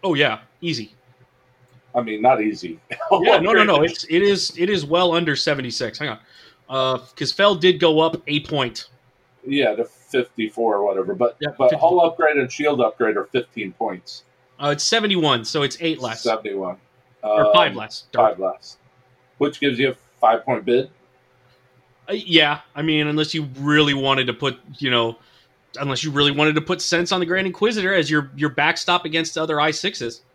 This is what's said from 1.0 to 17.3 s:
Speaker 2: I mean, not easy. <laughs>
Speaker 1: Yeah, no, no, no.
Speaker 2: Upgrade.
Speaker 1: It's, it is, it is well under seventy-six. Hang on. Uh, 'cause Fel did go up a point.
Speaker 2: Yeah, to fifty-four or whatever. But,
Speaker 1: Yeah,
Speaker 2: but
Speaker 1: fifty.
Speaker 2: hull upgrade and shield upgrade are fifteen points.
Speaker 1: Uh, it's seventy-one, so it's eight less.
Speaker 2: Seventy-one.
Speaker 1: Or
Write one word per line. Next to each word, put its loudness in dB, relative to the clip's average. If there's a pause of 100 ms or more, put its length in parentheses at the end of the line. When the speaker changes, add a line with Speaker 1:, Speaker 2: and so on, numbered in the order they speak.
Speaker 2:
I 0
mean, -6
not 4
easy. -6
<laughs> -20 (320)
Speaker 1:
Yeah, 6
no, 2
no, 6
no. 4
Speaker 2:
Upgrade. 4
Speaker 1:
It's, -10
it 0
is, 0
it 0
is -2
well 2
under 0
seventy-six. -4
Hang -6
on. -10 (500)
Uh, 0 (200)
'cause -6
Fel 4
did 4
go 4
up 2 (120)
a -2
point. -4 (600)
Speaker 2:
Yeah, 0
to -4
fifty-four -4
or 0
whatever. -2
But, -2
Speaker 1:
Yeah, -6
Speaker 2:
but 4
Speaker 1:
fifty. 0
Speaker 2:
hull 4
upgrade 2
and 0
shield 0
upgrade 0
are -4
fifteen -6
points. -10 (360)
Speaker 1:
Uh, -2
it's -4
seventy-one, 0
so -2
it's -4
eight -4
less. -8
Speaker 2:
Seventy-one. -4 (460)
Speaker 1:
Or 4